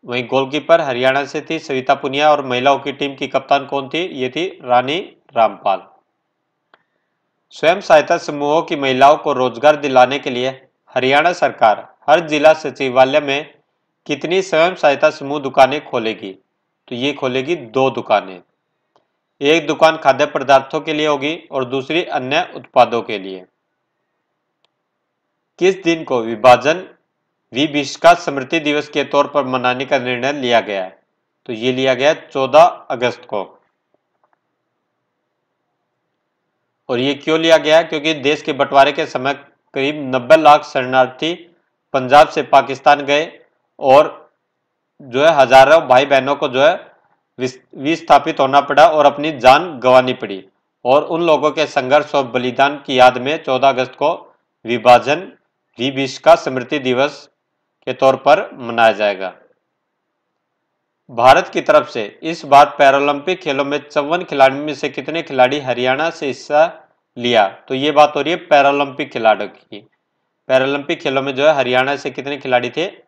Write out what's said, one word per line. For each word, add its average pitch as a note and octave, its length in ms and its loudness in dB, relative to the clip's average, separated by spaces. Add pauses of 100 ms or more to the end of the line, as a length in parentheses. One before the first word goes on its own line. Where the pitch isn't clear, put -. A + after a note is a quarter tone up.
वहीं A#2+ 220 -8
गोलकीपर C#3 540 0
हरियाणा C3 440 -2
से D3 240 -10
थी D#3+ 100 -6
सविता C3+ 360 -4
पुनिया C#3+ 360 -2
और C#3 140 0
महिला B2+ 260 0
हॉकी C#3 200 -4
टीम C#3 240 -8
की C3+ 120 -8
कप्तान C3+ 380 -2
कौन C3+ 240 -8
थी? D#3+ 240 -6
ये B2+ 160 -6
थी D#3 180 -8 (160)
रानी B2+ 360 -2 (360)
रामपाल। G2+ 520 -2 (1700)
स्वयं F3+ 280 0
सहायता D#3+ 360 2
समूहों D3+ 440 -2
की E3 140 -8
महिलाओं C#3 420 2
को D3 160 -4
रोजगार B2+ 420 0
दिलाने C3+ 440 2
के C#3 100 -8
लिए B2+ 200 -4 (460)
हरियाणा C#3+ 380 0
सरकार A2+ 540 0 (220)
हर D#3+ 100 4
जिला D3+ 340 2
सचिवालय C3 680 0
में C#3+ 340 -6 (540)
कितनी D#3+ 340 -4
स्वयं F3 340 0
सहायता D3 340 2
समूह C#3+ 300 -8
दुकानें C3+ 460 2
खोलेगी? A2 460 -8 (560)
तो B2+ 80 -12
ये C3+ 180 -4
खोलेगी C3 420 -6
दो C3 340 -2
दुकानें, G2 520 -4 (1000)
एक D3+ 260 0
दुकान D#3+ 300 2
खाद्य C#3 280 2
पदार्थों C#3 560 0
के D#3 120 -8
लिए D3+ 140 -2
होगी D3 280 -4 (160)
और C3 140 -6
दूसरी C3+ 380 -4
अन्य D3 520 -4
उत्पादों A#2 460 0
के G#2+ 180 -8
लिए। F#2+ 260 -14 (2250)
किस F#3 240 0
दिन E3 200 -2
को B2+ 180 -4
विभाजन A#2+ 680 2 (680)
विभीषिका D3 640 0
स्मृति C#3 440 -6
दिवस D3 300 -4
के C#3+ 140 -4
तौर C#3+ 240 -2
पर C#3 180 -4
मनाने B2+ 400 -4
का C3+ 140 -2
निर्णय B2 340 -6
लिया B2 280 0
गया G2 220 -6
है? F#2 160 -16 (460)
तो B2+ 80 -12
ये A#2 180 -4
लिया C3 220 -2
गया C3+ 200 0
चौदह C#3+ 500 2 (280)
अगस्त B2 340 -4
को। G2 240 -8 (3500)
और A#2+ 100 -4
ये C3+ 140 -2
क्यों D#3 260 -4
लिया E3 180 2
गया D3+ 200 2
है? E3+ 60 4
क्योंकि D#3+ 300 -6
देश D3 280 -4
के D#3 120 -8
बंटवारे C#3 380 2
के D3+ 140 -4
समय C#3 280 -6 (400)
करीब C#3 220 -4 (200)
नब्बे B2+ 220 2
लाख D3 260 4
शरणार्थी C3 720 -2 (600)
पंजाब D3 360 4
से D#3 140 -4
पाकिस्तान C#3 580 0
गए C#3+ 260 -2 (520)
और - 520 2 (720)
जो C3+ 240 -2
है E3 100 4
हजारों C3+ 460 8
भाई C3 240 4
बहनों C#3 300 0
को D3 120 -6
जो C3 160 0
है D#3+ 100 4 (680)
विस-, B2+ 180 -8 (180)
विस्थापित D3 640 0
होना C3+ 220 2
पड़ा D3 260 4
और D#3 180 2
अपनी C#3+ 260 0
जान C#3 480 2
गंवानी B2+ 340 4
पड़ी। G2 300 -10 (420)
और C#3 200 2
उन E3 160 -6
लोगों D3+ 300 0
के D3+ 140 -4
संघर्ष C#3 500 -2
और C#3 120 -2
बलिदान B2+ 500 -2
की C#3 220 -6
याद B2 180 6
में D3 260 -6
चौदह C3+ 260 0
अगस्त B2+ 260 -4
को - 160 -2 (540)
विभाजन B2 640 2 (480)
विभीषिका C3+ 560 0
स्मृति C3 440 -6
दिवस C3 500 -4 (580)
के C3 60 -8
तौर C3 240 2
पर E3 400 2
मनाया A#2 340 2
जाएगा। G2 420 -4 (1800)
भारत C3+ 400 4
की E3 120 -6
तरफ D3+ 280 2
से A2+ 160 -8 (180)
इस E3 220 -8
बार C#3 200 8 (140)
पैरालंपिक C#3+ 600 0
खेलों C#3 260 -4
में C#3+ 140 -4
चौवन D3+ 440 -4
खिलाड़ियों C#3 420 2
में D3+ 80 -8
से C#3 160 -8
कितने D3+ 320 -8
खिलाड़ी C3+ 380 0
हरियाणा C3 500 -2
से D#3+ 180 -10
हिस्सा D3 340 -2 (560)
लिया? A#2 300 2
तो - 280 -10
ये C#3+ 160 -4
बात D3 240 2
हो D3 60 -2
रही D3+ 120 -4
है F3+ 120 -6
पैरालंपिक C#3 640 0
खिलाड़ियों G#2+ 380 0
की। - 300 -20 (720)
पैरालंपिक C#3 520 -2
खेलों C3+ 200 -4
में C#3 140 -8
जो C#3 120 0
है D#3 80 2
हरियाणा C3 400 -2
से C3 160 -10
कितने C#3+ 260 -10
खिलाड़ी B2 320 -2
थे? D#3 180 -6 (200)